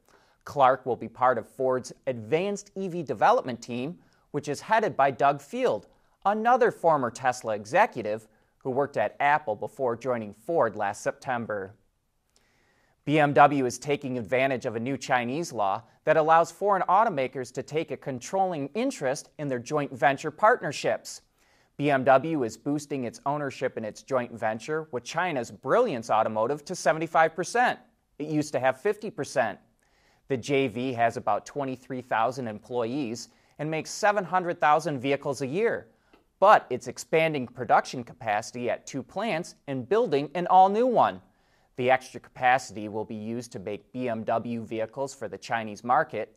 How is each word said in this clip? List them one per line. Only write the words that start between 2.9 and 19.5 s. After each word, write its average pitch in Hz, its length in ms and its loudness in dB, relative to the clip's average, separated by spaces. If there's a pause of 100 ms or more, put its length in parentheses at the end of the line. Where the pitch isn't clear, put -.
development 135 580 0
team, 131 380 -8 (320)
which 147 160 -6
is 143 140 -6
headed 220 360 0
by 139 140 4
Doug 139 300 2
Field, 220 480 -4 (360)
another 226 460 4
former 147 400 2
Tesla 123 460 -2
executive 113 720 -2 (300)
who 135 120 -8
worked 135 260 -2
at 107 220 -2
Apple 143 380 0
before 117 400 -4
joining 117 360 -4
Ford 123 440 -2
last 104 260 -4
September. 107 720 -6 (1300)
B 147 140 2
M 147 140 4
W 143 320 6
is 120 140 -2
taking 143 400 -4
advantage 127 480 0
of 113 100 -4
a 117 40 -4
new 131 180 -4
Chinese 131 520 -2
law 107 320 -2 (220)
that 156 140 4
allows 160 340 6
foreign 196 380 0
automakers 147 640 0
to 131 80 -6
take 156 280 -4
a 135 60 -8
controlling 151 800 -4
interest 208 640 -4
in 147 100 -6
their 127 100 -2